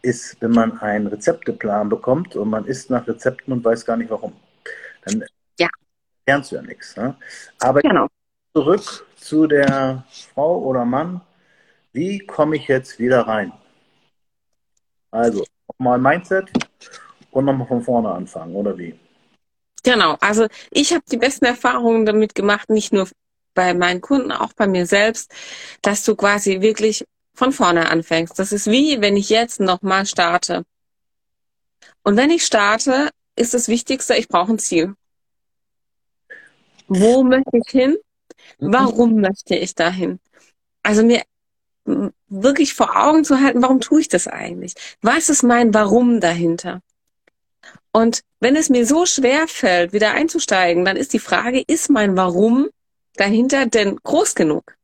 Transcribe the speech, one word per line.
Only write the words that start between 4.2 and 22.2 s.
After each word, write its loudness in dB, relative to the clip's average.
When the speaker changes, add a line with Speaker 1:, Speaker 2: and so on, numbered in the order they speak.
Speaker 1:
Dann -6
Speaker 2:
Ja. 0
Speaker 1:
lernst 0
du -10
ja -10
nichts, -18
ne? -6
Aber 2
Speaker 2:
Genau. 2
Speaker 1:
zurück -2
zu 0
der 0
Frau -2
oder -2
Mann, -4
wie -6
komme -2
ich -8
jetzt -2
wieder 2
rein? -4
Also, -2
nochmal -2
Mindset -2
und 0
nochmal -2
von -2
vorne -2
anfangen, -10
oder -4
wie? -14
Speaker 2:
Genau, 2
also 0
ich 0
hab -2
die -6
besten 0
Erfahrungen 0
damit 0